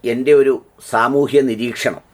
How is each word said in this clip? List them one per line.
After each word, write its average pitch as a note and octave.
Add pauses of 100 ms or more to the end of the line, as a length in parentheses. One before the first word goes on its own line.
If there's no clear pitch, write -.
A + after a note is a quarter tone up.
(120)
എൻ്റെ C3
ഒരു C3+ (360)
സാമൂഹ്യ C3+ (100)
നിരീക്ഷണം. A2+ (120)